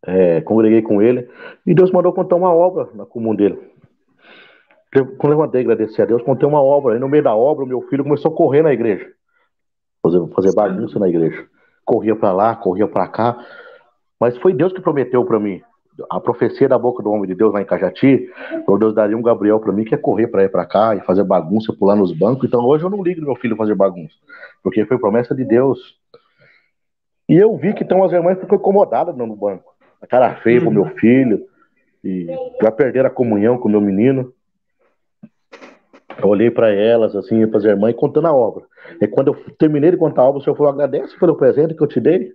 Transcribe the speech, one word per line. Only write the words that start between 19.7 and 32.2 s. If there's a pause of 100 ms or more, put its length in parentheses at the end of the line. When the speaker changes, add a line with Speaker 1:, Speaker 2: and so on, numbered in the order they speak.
Speaker 1:
mim
que
ia
correr
pra
ir
pra
cá
e
fazer
bagunça,
pular
nos
bancos."
Então
hoje
eu
não
ligo
meu
filho
fazer
bagunça, (480)
porque
foi
promessa
de
Deus. (1300)
E
eu
vi
que
então
as
irmãs
ficam
incomodadas
no
banco. (280)
A
cara
feia
pro
Speaker 2:
Uhum.
Speaker 1:
meu (100)
filho, (580)
e (340)